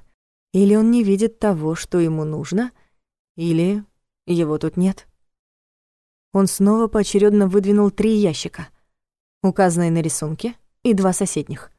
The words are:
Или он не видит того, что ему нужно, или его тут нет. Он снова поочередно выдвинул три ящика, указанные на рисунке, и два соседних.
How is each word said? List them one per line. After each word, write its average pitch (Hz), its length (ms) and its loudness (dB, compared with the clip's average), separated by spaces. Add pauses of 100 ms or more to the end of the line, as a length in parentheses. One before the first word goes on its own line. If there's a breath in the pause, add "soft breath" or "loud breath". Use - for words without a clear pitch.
(520)
Или 202 220 4
он 220 160 4
не 240 140 2
видит 202 340 0
того, 165 360 -2
что - 260 -4
ему 160 240 -2
нужно, 156 480 -6 (640)
или 170 480 -2 (420)
его 160 320 0
тут 160 180 -6
нет. 190 300 -2 (1300)
Он 196 140 2
снова 214 420 2
поочередно 208 580 2
выдвинул 202 440 2
три 220 260 0
ящика, 170 520 -4 (760)
указанные 175 480 2
на 165 120 0
рисунке, 160 520 -6 (280)
и 233 120 2
два 190 180 0
соседних. - 680 -6